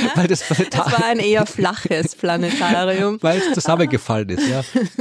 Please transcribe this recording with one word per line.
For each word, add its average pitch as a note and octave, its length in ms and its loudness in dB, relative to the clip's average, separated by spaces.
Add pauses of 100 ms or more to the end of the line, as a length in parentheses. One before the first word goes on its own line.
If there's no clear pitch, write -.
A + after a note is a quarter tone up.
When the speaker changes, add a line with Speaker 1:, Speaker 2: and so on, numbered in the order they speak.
(160)
Speaker 1:
weil F3 120 2
das F3+ 140 0
Planetar- F#3+ 440 0
Speaker 2:
Es B3+ 60 0
war A3+ 140 2
ein A#3 120 2
eher G#3 280 2
flaches F3+ 680 -2
Planetarium. F#3 1040 0
Speaker 1:
<laughs> - 40 -10
Weil E3 160 2
es F4 160 0
zusammengefallen D3 760 0
ist, C4+ 180 -2
ja. C3+ 160 -2 (380)